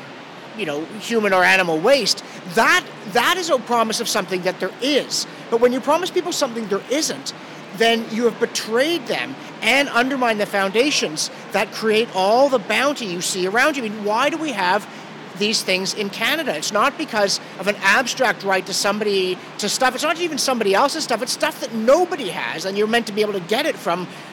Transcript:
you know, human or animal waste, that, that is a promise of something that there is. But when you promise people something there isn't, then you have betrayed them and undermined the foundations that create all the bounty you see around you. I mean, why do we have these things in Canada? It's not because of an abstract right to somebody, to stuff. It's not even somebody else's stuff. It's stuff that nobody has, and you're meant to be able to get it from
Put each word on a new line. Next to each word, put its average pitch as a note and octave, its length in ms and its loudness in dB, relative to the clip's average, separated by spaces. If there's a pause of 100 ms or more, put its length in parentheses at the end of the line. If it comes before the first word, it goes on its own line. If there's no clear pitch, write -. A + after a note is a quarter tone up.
(580)
you G#3 80 -4
know, D3+ 200 -4 (140)
human G#3 340 2
or F#3 100 6
animal F3+ 360 4
waste, A3 440 4 (300)
that, D4 320 4 (280)
that C4+ 240 4
is E4+ 120 -4
a D4 80 4
promise A3+ 420 0
of G#3+ 80 -2
something F#3 360 -2
that F3+ 160 -2
there F#3 120 -2 (100)
is. B3+ 440 0 (240)
But A3+ 100 2
when B3 140 6
you C4 80 -2
promise E4+ 300 2
people F4 200 -2
something A#3 360 -2
there G3 240 -2
isn't, A#3+ 420 -2 (440)
then A3+ 340 4
you A3+ 140 0
have A3 140 2
betrayed A#3+ 680 0
them C3 260 -4 (280)
and B3+ 280 2
undermined A#3+ 520 2
the G3 40 2
foundations G3 840 0 (220)
that G3+ 180 0
create A3 420 2
all A3 360 4
the B3+ 100 2
bounty A#3 460 0
you F3+ 160 -4
see F3+ 260 -2
around B3+ 300 4
you. B3+ 60 -4
I G#3+ 60 -4
mean, G#3 140 -8
why A3+ 260 2
do D#4 80 -4
we D#4 140 -4
have G3 360 0 (520)
these G#3+ 240 0
things F#3 300 0
in G#3 160 -4
Canada? B3+ 440 -2
It's D3+ 200 -4
not B3+ 240 2
because G#3+ 420 0 (180)
of F3+ 100 -4
an G3+ 100 -2
abstract G#3 640 2
right F#3+ 220 0
to F#3+ 80 -8
somebody, G3 640 0 (220)
to G#3 100 -2
stuff. B3+ 260 2
It's B3 80 -4
not E4 160 0
even D#4+ 180 -2
somebody A3 380 2
else's C#4 300 2
stuff. A3+ 160 -2
It's B3 100 -4
stuff - 300 -2
that A#3 120 -8
nobody C#4+ 540 2
has, D#3 380 -6
and G3 120 -4
you're G#3+ 100 2
meant A3+ 200 0
to G#3 60 -8
be G#3+ 80 0
able G#3 120 0
to G3 60 -2
get G#3+ 260 -2
it C#4+ 120 -2
from F3 280 -2 (280)